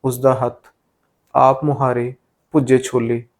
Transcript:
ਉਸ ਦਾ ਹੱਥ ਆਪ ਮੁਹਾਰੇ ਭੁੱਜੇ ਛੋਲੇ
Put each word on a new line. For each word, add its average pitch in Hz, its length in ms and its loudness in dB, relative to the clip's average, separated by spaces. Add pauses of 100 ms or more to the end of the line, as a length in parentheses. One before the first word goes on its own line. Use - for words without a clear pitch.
ਉਸ 123 160 -4
ਦਾ 131 140 4
ਹੱਥ 117 340 -6 (680)
ਆਪ 135 280 2
ਮੁਹਾਰੇ 127 500 -2 (380)
ਭੁੱਜੇ 131 260 2
ਛੋਲੇ 120 460 -2 (160)